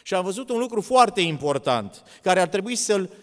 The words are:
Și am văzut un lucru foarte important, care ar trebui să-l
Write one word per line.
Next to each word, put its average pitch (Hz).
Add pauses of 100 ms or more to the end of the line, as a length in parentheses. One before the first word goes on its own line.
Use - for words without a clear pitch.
Și -
am 180
văzut 196
un 233
lucru 233
foarte 240
important, 139 (200)
care 185
ar 175
trebui 196
să-l 202 (120)